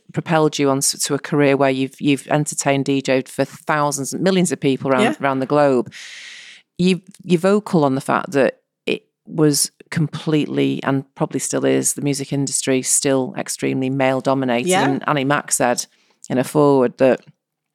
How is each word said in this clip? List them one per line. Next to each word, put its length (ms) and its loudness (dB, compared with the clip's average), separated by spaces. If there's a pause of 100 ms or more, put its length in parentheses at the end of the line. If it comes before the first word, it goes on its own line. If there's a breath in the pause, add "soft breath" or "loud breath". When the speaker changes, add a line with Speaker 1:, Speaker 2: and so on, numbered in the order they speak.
(120)
Speaker 1:
propelled 460 0
you 120 2
on 80 0
s-, 140 0 (140)
to 80 -2
a 40 0
career 380 2
where 140 2
you've, 300 -4
you've 280 0
entertained, 560 0
D 180 0
J'd 260 0
for 160 -2
thousands, 720 -4
millions 380 0
of 80 -6
people 320 0
around, 100 2
Speaker 2:
Yeah. 180 2
Speaker 1:
around 200 0
the 60 -4
globe. 460 2 (840 loud breath)
You, 220 2 (240)
you're 160 2
vocal 440 2
on 120 2
the 40 -4
fact 320 -4
that 280 2 (260)
it 200 -4 (200)
was 460 0 (180)
completely 960 -2
and 320 -2
probably 240 -4
still 240 -4
is, 300 0
the 80 -10
music 300 -4
industry 500 -2
still 540 0
extremely 540 -4
male 300 0
dominated. 480 0
Speaker 2:
Yeah. 200 2
Speaker 1:
And 200 -4
Annie 160 0
Mac 260 -2
said 360 0 (440 soft breath)
in 80 -2
a 60 2
foreword 540 2
that 220 4 (540)